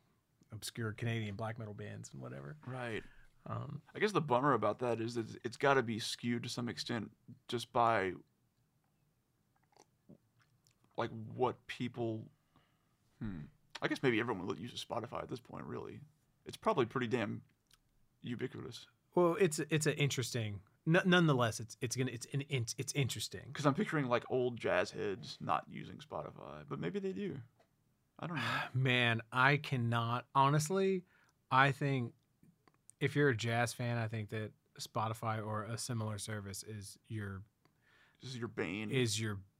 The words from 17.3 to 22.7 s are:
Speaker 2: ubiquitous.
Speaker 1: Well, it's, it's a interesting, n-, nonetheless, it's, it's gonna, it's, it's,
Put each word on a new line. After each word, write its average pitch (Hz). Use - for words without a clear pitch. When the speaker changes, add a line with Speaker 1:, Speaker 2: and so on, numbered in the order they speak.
Speaker 2:
ubiquitous. -
Speaker 1:
Well, 175
it's, 165
it's 156
a 143
interesting, 113
n-, 170
nonetheless, 156
it's, -
it's 120
gonna, 127
it's, 113
it's, 135